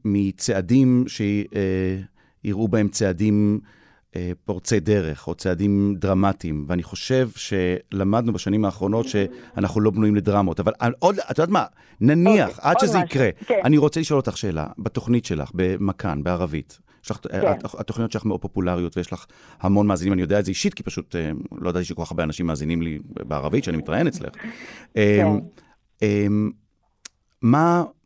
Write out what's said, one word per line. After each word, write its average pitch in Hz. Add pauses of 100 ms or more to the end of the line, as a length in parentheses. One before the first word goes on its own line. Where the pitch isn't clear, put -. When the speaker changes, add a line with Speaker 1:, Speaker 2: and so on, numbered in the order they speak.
Speaker 1:
מצעדים 104
ש-, - (340)
אה, 92 (480)
יראו 104
בהם 104
צעדים, 104 (560)
אה, 87 (140)
פורצי 101
דרך, 82
או 80
צעדים 101
דרמטיים. 92
ואני 87
חושב 127
שלמדנו 98
בשנים 101
האחרונות 101
שאנחנו 98
לא 107
בנויים 104
לדרמות. 98
אבל 98 (260)
עוד, 190
את -
יודעת 165
מה? 175 (360)
נניח, 170
Speaker 2:
אוקיי, -
Speaker 1:
עד 170
Speaker 2:
עוד -
Speaker 1:
שזה -
Speaker 2:
משהו. 170
Speaker 1:
יקרה, 131 (180)
Speaker 2:
כן. 220
Speaker 1:
אני 151
רוצה 151
לשאול 156
אותך 120
שאלה. 80 (100)
בתוכנית 117
שלך, 73
במכאן, 92
בערבית, 85 (240)
יש -
לך, - (140)
Speaker 2:
כן. 98
Speaker 1:
הת-, -
התוכניות 113
שלך -
מאוד 98
פופולריות, 90
ויש 90
לך - (360)
המון 101
מאזינים, 95
אני 90
יודע 90
את 101
זה 95
אישית, -
כי -
פשוט, -
אה, 80 (300)
לא 85
ידעתי 87
שכל 82
כך -
הרבה 82
אנשים 80
מאזינים 80
לי 80
בערבית, 76
שאני 80
מתראיין 98
אצלך. - (600)
Speaker 2:
כן. 104
Speaker 1:
אמ, 104 (600)
אמ, 104 (880)
מה, 160 (220)